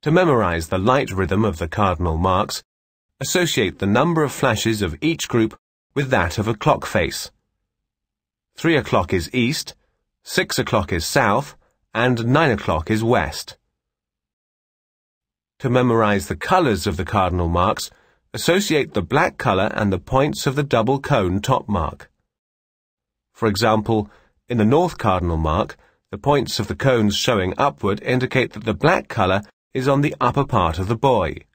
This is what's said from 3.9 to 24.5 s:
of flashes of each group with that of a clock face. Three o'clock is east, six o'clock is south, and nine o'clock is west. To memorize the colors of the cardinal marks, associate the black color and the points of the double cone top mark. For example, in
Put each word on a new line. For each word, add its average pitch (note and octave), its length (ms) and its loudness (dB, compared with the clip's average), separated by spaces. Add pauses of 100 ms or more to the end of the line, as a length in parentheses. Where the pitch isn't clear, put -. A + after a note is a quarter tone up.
of C3 80 -2
flashes A2+ 500 0
of E2 180 -4
each - 280 -2
group A2+ 280 0 (380)
with C3+ 160 -2
that F#2+ 300 0
of G#2 80 0
a A2+ 80 -2
clock - 320 0
face. - 420 -4 (1300)
Three E3 200 0
o'clock A2 380 0
is F2+ 180 -2
east, B2+ 440 -2 (480)
six - 340 -4
o'clock A2 340 -2
is E2+ 140 -2
south, B2 500 0 (380)
and A#2 320 0
nine C#3 240 4
o'clock F#2 400 -2
is A2 140 0
west. G#2+ 540 -2 (2000)
To C3+ 100 -4
memorize A2+ 580 2
the G2 80 -4
colors C#3+ 520 0
of F2 100 -2
the F2+ 80 -4
cardinal F2+ 420 0
marks, F2+ 440 0 (420)
associate E3+ 640 0
the G2 80 0
black C#3 340 -2
color G2 340 0
and G2+ 220 0
the F2 60 -2
points - 480 0
of C3 80 -2
the D3 80 0
double C3 360 2
cone G2 420 0
top B2+ 280 0
mark. F2 400 -4 (1200)
For - 140 -2
example, G#2+ 640 0 (400)
in A#2+ 80 -2